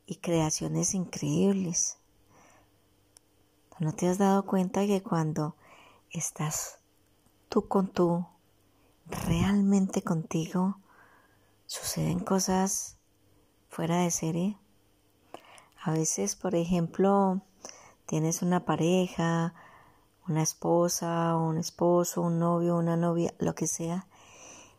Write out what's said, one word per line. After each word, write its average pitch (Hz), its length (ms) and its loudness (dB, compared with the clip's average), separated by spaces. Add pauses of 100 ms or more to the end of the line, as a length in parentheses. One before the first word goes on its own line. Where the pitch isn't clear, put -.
y - 100 -12
creaciones 160 800 -2
increíbles. 180 1040 0 (1800)
¿No 156 140 -2
te 175 160 -2
has 180 100 0
dado 196 280 2
cuenta 190 400 0
que 196 160 0
cuando 156 540 -2 (540)
estás - 680 -6 (680)
tú - 200 0
con 190 200 2
tú, 175 380 2 (800)
realmente 196 960 2
contigo, 170 760 -2 (880)
suceden 160 540 -4
cosas 190 760 0 (720)
fuera 170 300 -2
de 175 120 2
serie? 170 480 -2 (1200)
A 165 80 -2
veces, 160 460 -2
por 180 180 -4
ejemplo, 185 880 2 (640)
tienes 160 340 0
una 175 240 0
pareja, 165 880 0 (720)
una 156 160 0
esposa, 170 960 0
un 160 220 0
esposo, 175 640 2
un 170 160 0
novio, 170 380 2
una 170 200 2
novia, 170 420 0
lo 165 160 -2
que 165 120 -4
sea, 170 400 -6 (720)